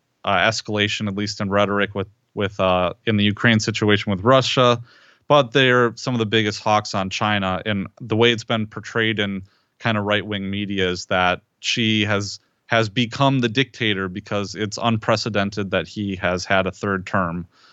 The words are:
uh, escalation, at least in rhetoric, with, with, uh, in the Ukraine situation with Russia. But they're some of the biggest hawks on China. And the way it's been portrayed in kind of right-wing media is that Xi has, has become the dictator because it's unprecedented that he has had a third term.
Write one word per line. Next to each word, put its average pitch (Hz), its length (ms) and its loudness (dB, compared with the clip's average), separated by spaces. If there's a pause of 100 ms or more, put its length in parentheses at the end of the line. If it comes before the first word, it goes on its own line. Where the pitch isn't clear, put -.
(260)
uh, 98 120 0
escalation, 104 680 0
at 98 80 -4
least 104 260 -6
in 101 80 -4
rhetoric, 101 460 2
with, 98 120 -4 (280)
with, 101 240 -4
uh, 90 340 2 (120)
in 110 120 2
the 101 60 2
Ukraine 110 360 4
situation 104 520 0
with 92 100 -2
Russia. 123 600 4 (500)
But 139 220 4
they're 123 420 4
some - 180 -6
of 120 60 0
the 113 60 0
biggest 107 360 0
hawks 107 320 0
on 95 160 -2
China. 98 560 -2
And 101 220 -2 (140)
the 113 160 -2
way 120 160 6
it's 110 100 -6
been 110 240 -2
portrayed 110 500 -4
in 98 260 -4 (360)
kind 113 180 -2
of 104 60 -2
right-wing 101 460 -2
media 98 400 -2
is 90 160 -4
that 90 340 0 (220)
Xi 110 420 0
has, 101 380 -2 (240)
has 113 240 2
become 131 500 0
the 120 80 2
dictator 107 600 -2
because 101 460 -6
it's 104 220 -6
unprecedented 107 920 -2
that 87 160 0
he 101 300 -6
has 90 260 -2
had 95 240 0
a 95 40 -4
third 95 360 -4
term. 87 400 -2 (260)